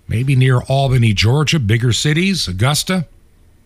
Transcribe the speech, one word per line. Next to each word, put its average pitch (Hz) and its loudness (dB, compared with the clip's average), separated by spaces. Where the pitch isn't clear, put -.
maybe 131 -2
near 127 4
Albany, 127 0
Georgia, 135 0
bigger 117 0
cities, 160 -2
Augusta, 143 -2